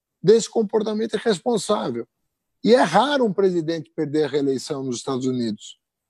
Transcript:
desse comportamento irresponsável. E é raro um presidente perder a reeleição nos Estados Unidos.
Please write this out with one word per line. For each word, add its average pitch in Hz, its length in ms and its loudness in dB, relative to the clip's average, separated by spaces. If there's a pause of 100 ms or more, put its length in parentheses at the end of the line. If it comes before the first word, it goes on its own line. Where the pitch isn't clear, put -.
(240)
desse 214 260 4
comportamento 214 640 -2
irresponsável. 208 920 -2 (560)
E 208 100 6
é 262 80 6
raro 254 440 2
um 196 80 0
presidente 165 600 0
perder 151 300 -2
a 143 60 0
reeleição 139 520 -2
nos 131 140 -4
Estados 131 300 -4
Unidos. 120 520 -4 (320)